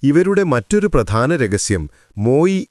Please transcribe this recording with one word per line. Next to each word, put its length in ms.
ഇവരുടെ 400
മറ്റൊരു 440
പ്രധാന 500
രഹസ്യം 460
മോയി 440